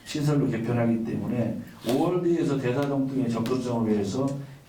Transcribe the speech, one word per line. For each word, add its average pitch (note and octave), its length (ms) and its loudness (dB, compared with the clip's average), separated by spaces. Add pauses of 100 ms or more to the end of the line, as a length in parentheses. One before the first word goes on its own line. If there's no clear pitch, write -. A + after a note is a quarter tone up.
시설로 C#3+ 460 0
개편하기 A#2 560 0
때문에, A2+ 520 -2 (300)
오월에서 E3 720 2
대사동 C3+ 500 0
등의 B2 220 0
접근성을 A#2 600 0
위해서 G#2+ 380 2 (420)